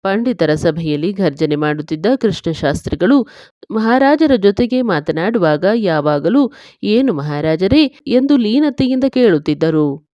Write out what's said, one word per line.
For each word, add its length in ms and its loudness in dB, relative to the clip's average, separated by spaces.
ಪಂಡಿತರ 520 0
ಸಭೆಯಲ್ಲಿ 580 -4
ಘರ್ಜನೆ 440 -2
ಮಾಡುತ್ತಿದ್ದ 500 -4
ಕೃಷ್ಣಶಾಸ್ತ್ರಿಗಳು 1080 -2
ಮಹಾರಾಜರ 640 2
ಜೊತೆಗೆ 460 0
ಮಾತನಾಡುವಾಗ 840 0
ಯಾವಾಗಲೂ, 800 0
"ಏನು 300 0
ಮಹಾರಾಜರೇ?" 720 0
ಎಂದು 300 2
ಲೀನತೆಯಿಂದ 720 0
ಕೇಳುತ್ತಿದ್ದರು. 1000 0